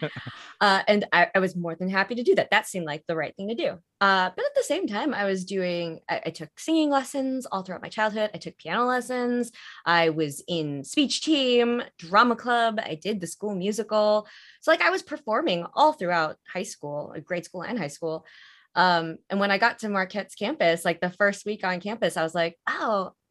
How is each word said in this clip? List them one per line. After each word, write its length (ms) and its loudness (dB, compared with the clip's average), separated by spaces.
Uh, 280 6
and 240 4
I, 220 8
I 60 4
was 160 0
more 200 -4
than 140 -4
happy 240 0
to 100 -4
do 120 6
that. 160 2
That 160 4
seemed 180 -4
like 220 -6
the 80 -2
right 200 -4
thing 120 -8
to 80 -4
do. 240 -4
Uh, 360 4
but 100 -2
at 100 -4
the 80 2
same 240 -2
time, 240 -2
I 140 0
was 180 0
doing, 640 -4
I, 200 -2
I 20 -4
took 200 -10
singing 320 2
lessons 560 -2
all 160 -6
throughout 180 -12
my 80 -12
childhood. 460 -2
I 20 -8
took 220 -14
piano 260 -2
lessons. 680 -2
I 220 4
was 380 -2
in 360 -4
speech 380 -2
team, 600 2
drama 380 4
club. 480 0
I 100 -8
did 280 -4
the 60 -6
school 280 -8
musical. 720 0
So, 80 2
like, 140 4
I 80 4
was 100 0
performing 720 -2
all 200 4
throughout 440 0
high 80 -6
school, 560 -10
uh, 40 -10
grade 240 -6
school 180 -12
and 160 -6
high 80 -4
school. 380 -8
Um, 420 4
and 80 0
when 100 2
I 80 4
got 220 2
to 100 -4
Marquette's 460 -4
campus, 500 2
like, 160 0
the 80 0
first 340 0
week 200 -6
on 180 -2
campus, 360 -2
I 60 0
was 120 -2
like, 240 0
Oh, 440 -2